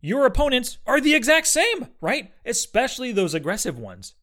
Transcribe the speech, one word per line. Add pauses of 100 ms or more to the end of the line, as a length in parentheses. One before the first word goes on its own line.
Your
opponents
are
the
exact
same, (120)
right? (140)
Especially
those
aggressive
ones.